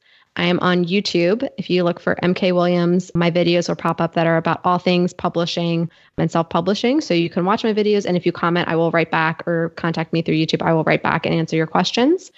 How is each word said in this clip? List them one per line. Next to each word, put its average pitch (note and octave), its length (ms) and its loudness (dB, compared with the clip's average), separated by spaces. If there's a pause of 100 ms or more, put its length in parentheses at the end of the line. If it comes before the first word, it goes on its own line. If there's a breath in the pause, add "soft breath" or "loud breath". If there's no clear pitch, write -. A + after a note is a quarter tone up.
(360 soft breath)
I F3 80 -2
am F3 160 2
on F3+ 240 2
YouTube. F#3+ 640 0 (100)
If G3 100 -10
you F3+ 140 2
look F3 160 0
for - 260 -2
M F3+ 80 2
K F3+ 200 0
Williams, F3 600 0
my E3+ 160 2
videos E3+ 400 2
will E3 60 -2
pop E3 260 -4
up E3 140 -2
that E3 140 2
are E3 80 2
about E3 260 0
all F3+ 160 0
things F3+ 340 0
publishing E3+ 760 -2 (260 soft breath)
and D#3+ 140 0
self-publishing. F#3+ 680 0
So D4+ 120 -4
you E3+ 160 2
can F3 160 -2
watch G#3 200 0
my A3 100 0
videos, G#3 320 2
and F3+ 100 0
if E3+ 80 -2
you F3 60 2
comment, E3+ 380 0
I E3 80 0
will E3 160 2
write D#3+ 180 0
back, E3 380 -2
or E3 220 -2
contact E3 420 -4
me E3 100 0
through D#3+ 140 0
YouTube, D#3+ 260 0
I E3 100 2
will D#3 120 2
write D#3 180 2
back - 240 0
and E3 80 0
answer E3 220 -2
your D#3+ 100 2
questions. B3 720 0